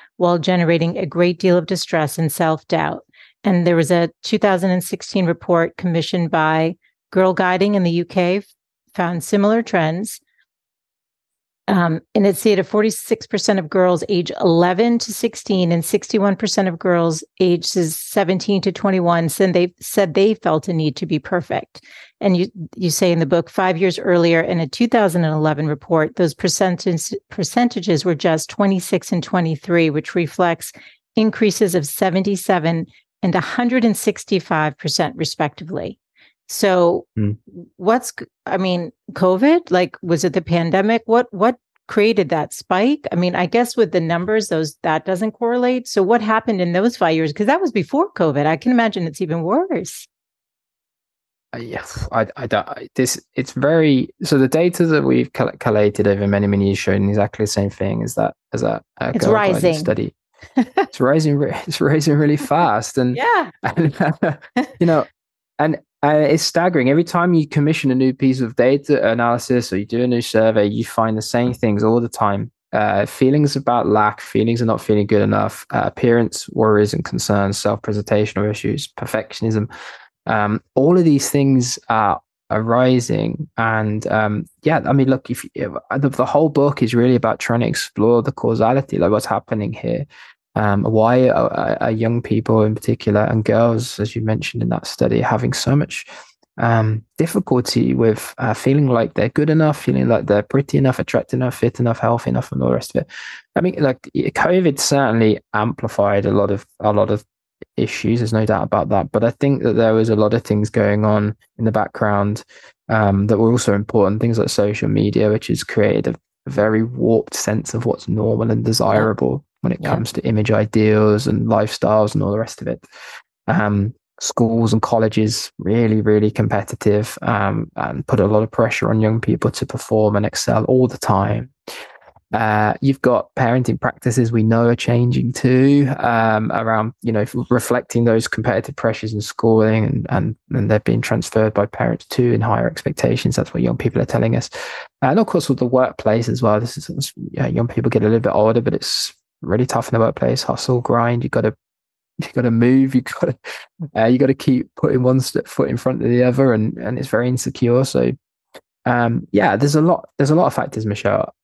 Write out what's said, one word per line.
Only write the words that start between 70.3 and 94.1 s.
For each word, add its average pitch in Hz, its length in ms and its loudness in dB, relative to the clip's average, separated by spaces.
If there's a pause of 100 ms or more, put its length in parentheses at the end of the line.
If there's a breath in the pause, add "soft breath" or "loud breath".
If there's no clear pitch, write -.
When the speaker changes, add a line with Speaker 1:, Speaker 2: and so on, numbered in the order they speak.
Speaker 2:
you 110 180 -2
find 110 320 -2
the 107 60 -4
same 123 320 -2
things 110 300 0
all 113 160 4
the 120 80 -4
time. 107 420 -2 (220)
Uh, 101 340 0
feelings 143 480 2
about 123 320 0
lack, 107 340 2
feelings 117 400 0
of 120 60 0
not 113 140 0
feeling 104 260 0
good 104 160 2
enough, 104 480 -2
uh, 117 140 -2
appearance - 640 0
worries 104 440 2
and - 120 -4
concerns, 101 520 -2
self-presentational 104 920 -2
issues, - 380 -6
perfectionism. 110 800 -4 (560 loud breath)
Um, 104 340 0 (140)
all 165 240 4
of 175 60 4
these 143 260 2
things 135 480 2 (100)
are 110 320 0 (300)
arising. 117 1080 0
And, 110 520 -2
um, 107 380 0 (180)
yeah, 156 200 2
I - 80 0
mean, 135 160 4
look, 131 220 -2
if, - 140 -8 (100)
if, - 160 -8 (260)
the, 139 120 0
the 127 180 -2
whole 151 220 2
book 139 340 0
is 117 120 0
really 123 200 4
about 113 240 0
trying 117 220 -2
to 113 80 0
explore 110 540 0
the - 100 -4
causality, 117 640 0
like, 90 140 2
what's 107 140 0
happening 104 460 -4
here. 117 320 -4 (500 loud breath)
Um, 101 300 0
why 113 460 4
are, - 220 2
are, - 300 -2
are 120 80 0
young 117 300 0
people 113 420 0
in 107 120 2
particular, 104 480 0
and 110 220 0
girls, 113 540 0
as 104 160 -4